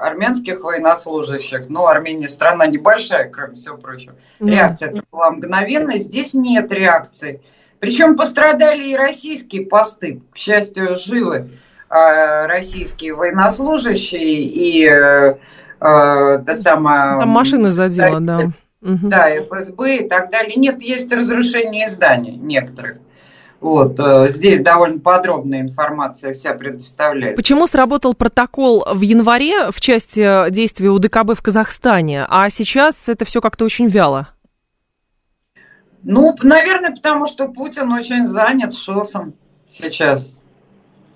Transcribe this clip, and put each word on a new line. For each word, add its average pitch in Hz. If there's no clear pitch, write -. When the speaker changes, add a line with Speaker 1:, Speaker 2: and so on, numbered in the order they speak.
Speaker 1:
армянских 185
военнослужащих, 156
но 170
Армения 156
страна 160
небольшая, 165
кроме 135
всего 147
прочего. -
Speaker 2:
Ну. 208
Speaker 1:
Реакция-то 180
была 165
мгновенная, 202
здесь 226
нет 247
реакции. 170
Причем 302
пострадали 302
и 269
российские 269
посты, 208
к -
счастью, 196
живы, 180
а, 156
российские 175
военнослужащие 190
и, 160
э, 143
э, -
та 143
самая, 143
Speaker 2:
Там 226
машина 233
задела, 180
да. 170
Speaker 1:
представители, 170
Speaker 2:
Мгм. 185
Speaker 1:
да, 180
Ф 151
С 185
Б 262
и 233
так 180
далее. 220
Нет, 262
есть 247
разрушение 233
зданий 135
некоторых. 123
Вот, 143
э, 135
здесь 160
довольно 170
подробная 170
информация 139
вся 135
предоставляется. 135
Speaker 2:
Почему 277
сработал 262
протокол 247
в 190
январе 233
в -
части, 208
э, -
действий 196
У 202
Д 202
К 226
Б 220
в -
Казахстане, 190
а 196
сейчас 269
это 233
все -
как-то 226
очень 226
вяло? 147
Speaker 1:
Ну, 285
п-, -
наверное, 339
потому 294
что 269
Путин 262
очень 240
занят 214
шосом 196
сейчас. 151